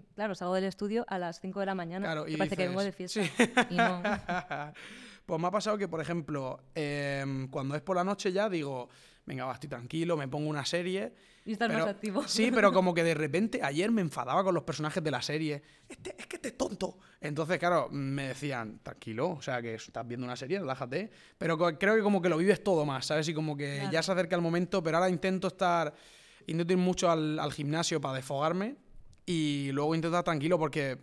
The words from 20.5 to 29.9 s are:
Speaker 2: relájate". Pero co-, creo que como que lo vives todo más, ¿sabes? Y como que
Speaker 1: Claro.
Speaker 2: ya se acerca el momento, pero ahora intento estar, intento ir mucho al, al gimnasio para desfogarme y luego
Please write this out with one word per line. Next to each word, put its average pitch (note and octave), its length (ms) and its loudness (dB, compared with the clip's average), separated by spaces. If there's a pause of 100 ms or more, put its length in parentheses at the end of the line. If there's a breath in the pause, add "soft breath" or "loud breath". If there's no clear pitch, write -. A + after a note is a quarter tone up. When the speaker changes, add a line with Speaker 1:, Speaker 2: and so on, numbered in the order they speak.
Speaker 2:
relájate". C3+ 500 -4 (280 loud breath)
Pero D#3+ 200 0
co-, E3+ 220 2
creo G3+ 160 4
que A3 60 4
como G3+ 200 6
que F3+ 60 4
lo E3 100 4
vives F#3 240 4
todo E3 240 4
más, C3 200 -2
¿sabes? D#3 240 0
Y E3+ 40 -2
como D3+ 220 -2
que C#3+ 220 -6
Speaker 1:
Claro. D3 160 -2
Speaker 2:
ya D#3+ 100 2
se F#3+ 80 0
acerca F3 240 2
el F3 60 2
momento, F3 420 2
pero D#3+ 140 2
ahora F#3 120 4
intento F#3 380 0
estar, E3+ 460 2 (540 loud breath)
intento E3+ 260 0
ir F3+ 60 6
mucho F3+ 300 4
al, D#3 300 2
al C#3+ 140 -2
gimnasio D3+ 480 0
para C3+ 140 -2
desfogarme D#3+ 600 -2 (500)
y D3 460 0
luego D3 240 2